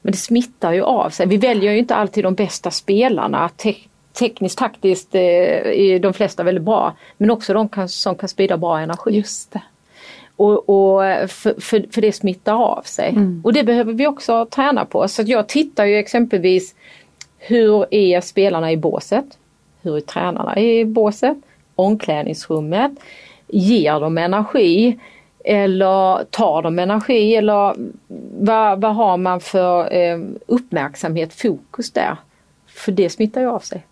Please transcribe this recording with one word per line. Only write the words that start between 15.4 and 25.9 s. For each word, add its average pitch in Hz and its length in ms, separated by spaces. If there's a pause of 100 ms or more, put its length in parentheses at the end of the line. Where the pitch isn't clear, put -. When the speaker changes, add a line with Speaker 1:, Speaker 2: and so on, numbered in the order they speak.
Speaker 1:
tittar 285 380
ju 208 120
exempelvis, 196 760 (640)
hur 214 560
är 180 280
spelarna 175 500
i 160 60
båset? 185 480 (560)
Hur 151 160
är 151 40
tränarna - 560
i 226 280
båset? 220 520 (380)
Omklädningsrummet? 160 1160 (560)
Ger 180 520
de 160 180
energi? 208 800 (440)
Eller 190 800